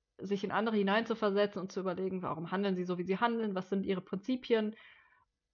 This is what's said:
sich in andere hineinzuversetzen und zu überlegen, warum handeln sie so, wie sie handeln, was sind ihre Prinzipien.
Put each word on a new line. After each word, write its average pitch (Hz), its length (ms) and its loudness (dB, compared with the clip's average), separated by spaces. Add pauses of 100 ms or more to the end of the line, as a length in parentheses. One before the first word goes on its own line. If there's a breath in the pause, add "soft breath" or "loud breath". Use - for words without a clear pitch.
(200)
sich 196 240 -2
in 208 80 -2
andere 220 260 2
hineinzuversetzen 208 840 2
und 190 100 -6
zu - 100 -4
überlegen, 185 420 -2
warum 165 280 -4
handeln 196 240 2
sie 180 100 -2
so, 180 120 -2
wie 180 60 -2
sie 185 160 0
handeln, 226 360 0
was 185 140 -4
sind 196 160 0
ihre 190 160 -2
Prinzipien. 220 760 0 (800 soft breath)